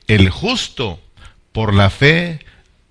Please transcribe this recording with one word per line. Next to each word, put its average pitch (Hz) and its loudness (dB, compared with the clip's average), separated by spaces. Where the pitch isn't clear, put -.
el 98 4
justo 123 -6
por 107 -2
la 101 4
fe 160 0